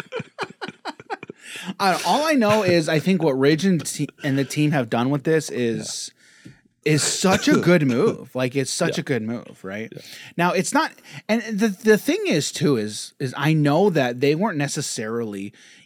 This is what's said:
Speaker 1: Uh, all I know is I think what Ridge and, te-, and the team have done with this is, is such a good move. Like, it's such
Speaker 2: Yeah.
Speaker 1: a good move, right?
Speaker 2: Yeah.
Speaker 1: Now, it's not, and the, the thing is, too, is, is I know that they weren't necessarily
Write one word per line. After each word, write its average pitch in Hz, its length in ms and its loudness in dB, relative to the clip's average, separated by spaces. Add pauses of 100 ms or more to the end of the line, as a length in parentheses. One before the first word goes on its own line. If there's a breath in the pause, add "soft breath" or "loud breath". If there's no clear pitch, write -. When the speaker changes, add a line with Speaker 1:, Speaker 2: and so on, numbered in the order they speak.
(1800 loud breath)
Speaker 1:
Uh, 190 260 2
all 226 200 2
I 320 80 2
know 214 300 4
is 170 240 2
I 160 120 2
think 170 240 2
what 147 100 2
Ridge 143 320 4
and, 180 200 2
te-, - 220 -6 (160)
and 135 140 0
the 139 80 0
team 151 260 0
have 127 180 0
done 120 200 0
with 139 140 -2
this 160 260 0
is, 113 600 -4 (720 loud breath)
is 151 180 2
such - 460 2
a 302 100 6
good 156 300 4
move. 135 480 0
Like, 127 200 -2
it's 135 160 -2
such - 260 -2
Speaker 2:
Yeah. 175 40 -2
Speaker 1:
a - 20 -8
good 120 200 -2
move, 113 400 -10
right? 104 320 -10
Speaker 2:
Yeah. - 60 -14 (360 loud breath)
Speaker 1:
Now, 175 140 2
it's 175 220 0
not, 294 180 0 (360 loud breath)
and 226 140 0
the, 220 280 0
the 208 280 4
thing 349 300 -2
is, 175 240 0
too, 147 260 0
is, 107 420 -8
is 131 160 -6
I 147 180 2
know 156 360 4
that 123 300 0
they 139 160 4
weren't 185 220 -2
necessarily 113 960 -6 (320 loud breath)